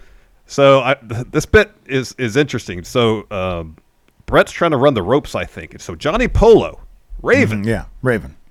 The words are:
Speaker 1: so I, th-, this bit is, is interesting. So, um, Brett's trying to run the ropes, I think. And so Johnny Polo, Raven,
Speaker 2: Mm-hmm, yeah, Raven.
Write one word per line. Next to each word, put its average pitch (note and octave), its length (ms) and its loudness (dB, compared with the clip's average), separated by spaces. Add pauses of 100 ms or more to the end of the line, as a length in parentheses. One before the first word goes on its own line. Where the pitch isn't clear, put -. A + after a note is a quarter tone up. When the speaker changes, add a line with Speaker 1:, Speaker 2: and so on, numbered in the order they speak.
(460)
Speaker 1:
so C#3 360 4
I, B2+ 120 0
th-, A2+ 360 -10
this D3+ 160 -2
bit G#3 260 2 (140)
is, C3 320 -6
is A#2 180 -4
interesting. A2 480 -4
So, A2+ 460 0
um, F2+ 460 -8 (500)
Brett's F3 260 2
trying E3+ 200 -2
to C#3+ 40 0
run C#3 160 4
the G#2+ 100 -2
ropes, C3 320 -2
I F#2 120 -4
think. - 260 -18
And - 80 -20
so F2+ 140 -14
Johnny D#3 340 -4
Polo, E3 520 4 (420)
Raven, A#2+ 380 0
Speaker 2:
Mm-hmm, G#2 80 -6
yeah, G#2 160 -2 (180)
Raven. G#2+ 340 -4 (140)